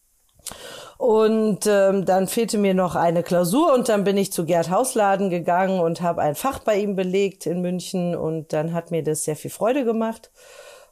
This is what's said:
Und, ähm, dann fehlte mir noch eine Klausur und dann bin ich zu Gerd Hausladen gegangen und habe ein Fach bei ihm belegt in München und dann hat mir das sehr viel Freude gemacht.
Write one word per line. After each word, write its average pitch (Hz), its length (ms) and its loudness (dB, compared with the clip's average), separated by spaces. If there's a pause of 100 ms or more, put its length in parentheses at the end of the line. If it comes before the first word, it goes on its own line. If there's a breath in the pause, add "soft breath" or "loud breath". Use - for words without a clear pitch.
(960 loud breath)
Und, 220 720 2
ähm, 196 380 4
dann 190 220 2
fehlte 226 300 -2
mir 196 160 2
noch 180 220 0
eine 170 260 2
Klausur 185 520 2
und 240 160 2
dann 202 160 2
bin 202 120 2
ich 196 140 0
zu 175 140 -4
Gerd 165 260 0
Hausladen 202 580 2
gegangen 175 520 0
und 165 200 -2
habe 170 200 0
ein 147 140 0
Fach - 240 -4
bei 208 200 0
ihm 202 160 -2
belegt 185 500 -2
in 175 160 -4
München 180 540 -4
und 160 380 -6
dann 160 200 -2
hat 170 180 -6
mir 160 120 -2
das 156 220 -2
sehr 151 100 -4
viel - 160 -12
Freude 254 320 -2
gemacht. 226 480 -4 (600 loud breath)